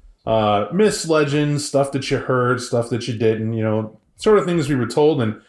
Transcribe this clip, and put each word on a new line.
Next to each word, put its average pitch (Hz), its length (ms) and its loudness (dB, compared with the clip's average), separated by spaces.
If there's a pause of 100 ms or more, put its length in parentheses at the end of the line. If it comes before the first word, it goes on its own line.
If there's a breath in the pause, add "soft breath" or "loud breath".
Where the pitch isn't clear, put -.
(260)
uh, 107 460 2
myths, 190 360 0
legends, 147 580 0
stuff 139 240 0
that - 180 -4
you 131 100 0
heard, 123 440 0
stuff 120 280 -2
that 117 180 -4
you 113 100 -6
didn't, 110 360 0
you 110 100 -2
know, 110 340 -2 (160)
sort 214 240 4
of 165 60 0
things 170 240 -2
we 147 80 0
were 120 100 0
told. 151 340 2
And, 107 280 -2